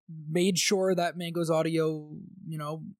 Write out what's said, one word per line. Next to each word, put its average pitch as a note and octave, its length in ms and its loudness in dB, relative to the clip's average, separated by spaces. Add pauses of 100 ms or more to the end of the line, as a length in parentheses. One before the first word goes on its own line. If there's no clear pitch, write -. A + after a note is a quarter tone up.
made E3 500 0
sure F#3+ 360 4
that F3 240 0
Mango's E3+ 320 -2
audio, D#3+ 580 2 (400)
you D#3+ 80 -6
know, D3+ 280 -8 (160)